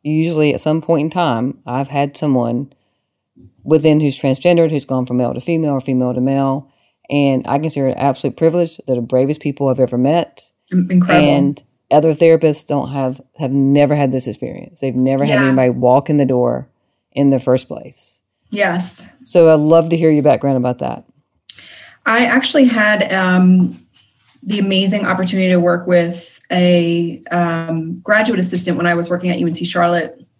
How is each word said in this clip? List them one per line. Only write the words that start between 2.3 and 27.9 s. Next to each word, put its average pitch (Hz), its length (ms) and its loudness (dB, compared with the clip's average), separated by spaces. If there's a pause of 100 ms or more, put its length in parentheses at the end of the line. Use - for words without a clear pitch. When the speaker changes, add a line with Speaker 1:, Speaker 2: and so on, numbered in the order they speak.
Speaker 1:
within 156 380 2
who's 143 180 -2
transgendered, 165 520 2
who's 147 120 -4
gone 127 220 -4
from 123 120 -4
male 127 160 -2
to 123 60 -8
female 160 320 -2
or 135 100 -2
female 127 320 -2
to 127 60 -4
male. 135 480 -2 (420)
And 139 380 0
I 139 120 -2
consider 147 280 -4
it 127 40 0
an - 80 -6
absolute 139 360 -2
privilege. 165 500 -2
They're 127 120 -2
the 120 40 -4
bravest 135 400 -2
people 143 280 -4
I've 127 100 -2
ever 127 180 0
met. 151 540 -2 (200)
Speaker 2:
In-, 180 200 0
incredible. 151 380 4
Speaker 1:
And 143 340 0 (260)
other 151 240 4
therapists 160 540 2
don't 139 240 -4
have, 131 300 -6 (160)
have 135 140 -4
never 139 440 2
had 139 160 0
this 127 160 -4
experience. - 540 -12
They've 135 140 -6
never 135 280 0
had 143 120 0
Speaker 2:
Yeah. 135 120 2
Speaker 1:
anybody 131 220 2
walk 123 400 2
in 147 80 2
the 139 80 2
door 127 420 -2 (460)
in 139 160 2
the 135 100 2
first 131 300 0
place. - 520 -18 (280)
Speaker 2:
Yes. 185 600 -4 (140)
Speaker 1:
So 165 300 4
I'd 151 80 4
love 160 280 4
to 165 80 0
hear 160 140 2
your 147 120 2
background 135 340 2
about 123 220 -4
that. 123 260 -8 (1000)
Speaker 2:
I 233 200 2
actually 262 400 2
had, 214 480 0
um, 185 680 2 (640)
the 202 160 -4
amazing 196 460 -2
opportunity 185 420 -2
to 180 140 2
work 175 260 0
with 175 400 0 (240)
a, 170 680 0 (100)
um, 165 720 -4